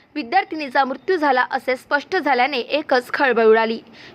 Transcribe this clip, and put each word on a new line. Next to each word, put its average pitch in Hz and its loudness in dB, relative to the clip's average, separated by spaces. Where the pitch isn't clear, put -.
विद्यार्थिनीचा 294 -2
मृत्यू 349 -2
झाला 262 2
असे 254 -4
स्पष्ट 285 -4
झाल्याने 269 0
एकच 254 -2
खळबळ 233 2
उडाली. 226 4